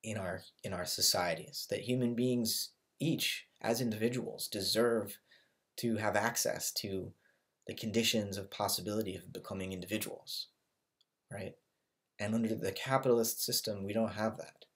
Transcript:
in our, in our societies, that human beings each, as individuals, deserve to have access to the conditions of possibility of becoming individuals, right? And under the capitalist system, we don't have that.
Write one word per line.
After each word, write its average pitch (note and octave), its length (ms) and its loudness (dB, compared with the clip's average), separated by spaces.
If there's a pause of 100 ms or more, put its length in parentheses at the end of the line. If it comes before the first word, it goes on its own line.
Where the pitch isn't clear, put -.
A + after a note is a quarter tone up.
in A2 140 -4
our, F2+ 260 -4 (200)
in G2+ 100 -4
our F2+ 140 -2
societies, E2+ 800 0
that G2+ 120 0
human A#2+ 340 0
beings A#2+ 560 2 (300)
each, - 460 0 (140)
as A#2 200 2
individuals, A#2 680 0
deserve G#2+ 720 2 (580)
to A#2 200 2
have G#2+ 200 2
access - 560 2
to G2 400 -4 (540)
the A2 80 -8
conditions G#2+ 640 0
of F#2+ 120 -10
possibility G2+ 680 -2
of - 160 -14
becoming F#2+ 400 -6
individuals, - 760 -6 (840)
right? G2 240 -8 (640)
And G#2 160 0
under A2+ 200 4
the F#2+ 180 -2
capitalist B2+ 720 4
system, G#2 400 -2
we G2+ 80 -4
don't A2 220 2
have G#2+ 240 0
that. - 260 -14 (120)